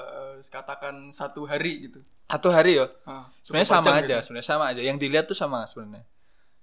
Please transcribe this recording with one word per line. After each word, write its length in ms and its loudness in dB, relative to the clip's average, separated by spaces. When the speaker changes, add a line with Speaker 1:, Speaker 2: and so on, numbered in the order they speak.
Speaker 1:
eh, 100 -20
katakan 720 -14
satu 320 -10
hari 400 -6
gitu. 160 -20
Speaker 2:
Satu 240 0
hari 320 6
ya? 80 -2
Speaker 1:
Ah, 320 -16
Speaker 2:
Sebenarnya 320 2
Speaker 1:
dua 80 6
puluh 80 6
Speaker 2:
sama 0 -
Speaker 1:
jam 100 6
Speaker 2:
aja, 200 0
Speaker 1:
gitu. 100 -2
Speaker 2:
sebenarnya 240 -8
sama 180 0
aja. 140 -4
Yang 180 -2
dilihat 280 2
tuh 100 -4
sama 260 -4
sebenarnya. 460 -16